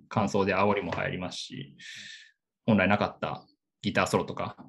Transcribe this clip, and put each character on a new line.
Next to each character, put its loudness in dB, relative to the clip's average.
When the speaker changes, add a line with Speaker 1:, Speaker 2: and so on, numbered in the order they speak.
Speaker 1:
間 0
奏 2
で 2
煽 4
り -2
も -4
入 -2
り -6
ま -6
す -12
し、 -12
Speaker 2:
う 6
ん。 6
Speaker 1:
本 6
来 6
な 6
か 2
っ -10
た -6
ギ -4
タ 4
ー 2
ソ 2
ロ -2
と -8
か、 -8